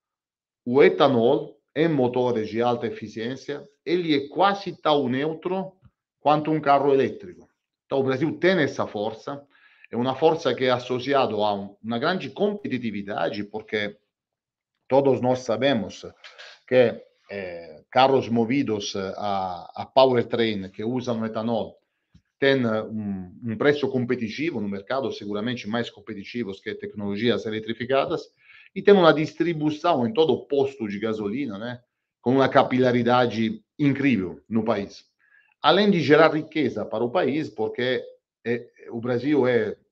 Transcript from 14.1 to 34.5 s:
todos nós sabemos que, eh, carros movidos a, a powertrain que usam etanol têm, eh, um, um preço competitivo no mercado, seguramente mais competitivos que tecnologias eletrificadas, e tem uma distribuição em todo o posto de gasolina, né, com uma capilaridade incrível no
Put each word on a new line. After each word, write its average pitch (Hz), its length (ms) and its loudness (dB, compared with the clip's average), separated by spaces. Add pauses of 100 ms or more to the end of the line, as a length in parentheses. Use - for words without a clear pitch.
todos 131 340 4
nós 123 200 0
sabemos 110 640 -2 (600)
que, 117 340 4 (260)
eh, 90 640 -12
carros 127 380 4
movidos 117 680 -2
a, 95 800 -6
a 101 120 -10
powertrain 117 800 2
que 104 160 -12
usam 120 400 -4
etanol 110 520 -4 (600)
têm, 135 240 4
eh, 110 200 -2
um, 98 640 -8
um 110 120 -4
preço 139 320 2
competitivo 123 720 -4
no 104 80 -6
mercado, 107 420 -6
seguramente 104 580 -8
mais 117 220 -4
competitivos 101 680 -10
que 107 140 -10
tecnologias 101 720 -4
eletrificadas, 117 760 -4 (540)
e 196 60 -8
tem 202 100 6
uma 170 220 8
distribuição 151 920 0
em 113 80 -2
todo 151 200 2
o - 140 -2
posto 135 420 -2
de 101 100 -6
gasolina, 110 580 -4
né, 120 240 -10 (400)
com 120 120 0
uma 135 160 4
capilaridade 120 1120 2 (160)
incrível 131 720 0
no 110 160 0